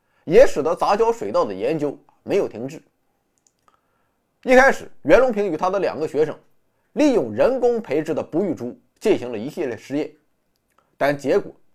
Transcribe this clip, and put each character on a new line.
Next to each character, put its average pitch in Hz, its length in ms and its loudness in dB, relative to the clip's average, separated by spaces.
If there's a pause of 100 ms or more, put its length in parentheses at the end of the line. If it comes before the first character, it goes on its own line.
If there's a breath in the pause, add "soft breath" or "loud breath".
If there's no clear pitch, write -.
(240)
也 175 220 6
使 - 160 0
得 165 140 -2
杂 170 200 0
交 226 160 0
水 214 200 -8
稻 170 120 0
的 110 80 -4
研 120 280 -4
究 147 180 -6 (240)
没 - 140 -4
有 170 120 0
停 123 200 -12
滞。 151 120 -16 (1600)
一 254 120 4
开 262 160 8
始， - 160 -10 (140)
袁 170 180 6
隆 262 120 2
平 202 200 -2
与 156 60 -4
他 180 100 -2
的 196 120 -2
两 120 200 -4
个 156 80 -4
学 147 160 -2
生 147 140 -4 (560)
利 277 200 2
用 127 200 -2
人 208 260 2
工 240 220 0
培 151 220 -4
植 147 100 -6
的 127 80 -4
不 160 220 -4
育 175 100 -4
株 120 260 -10 (200)
进 175 180 2
行 120 140 -10
了 110 60 -8
一 107 120 -8
系 - 160 -8
列 117 100 -6
实 139 220 -8
验， - 140 -6 (880)
但 143 180 0
结 143 220 -2
果 - 140 -4 (240)